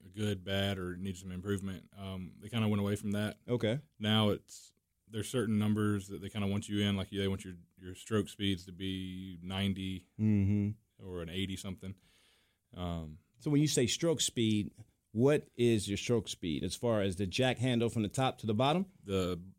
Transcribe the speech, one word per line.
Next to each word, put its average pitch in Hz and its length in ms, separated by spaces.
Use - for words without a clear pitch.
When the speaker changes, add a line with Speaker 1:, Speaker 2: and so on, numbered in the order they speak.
Speaker 1:
a 92 60
good, 101 340
bad, 98 360
or 90 180
needs 92 220
some 92 120
improvement. 95 560
Um, 95 340
they 101 80
kinda 110 180
went 104 140
away 101 140
from 101 160
that. 104 260
Speaker 2:
Okay. 117 320
Speaker 1:
Now 107 300
it's, - 420
there's 107 200
certain 110 300
numbers 104 480
that 92 140
they 98 80
kinda 104 180
want 98 200
you 104 140
in, 101 160
like, 95 140
they 98 160
want 98 180
your, 92 80
your 90 160
stroke 104 340
speeds 95 380
to 95 60
be 92 720
ninety 95 640
Speaker 2:
Mm-hmm. 104 500
Speaker 1:
or 90 140
an 82 80
eighty 95 260
something. 95 380
Um, 85 440
Speaker 2:
So 156 120
when 143 100
you 151 60
say 139 180
stroke 160 360
speed, 110 500
what 139 440
is 113 320
your 98 100
stroke 117 300
speed 78 360
as 92 120
far 113 260
as 98 160
the 98 100
jack 127 320
handle 117 300
from 113 120
the 101 80
top - 300
to 107 80
the 110 80
bottom? 147 320
Speaker 1:
The 92 340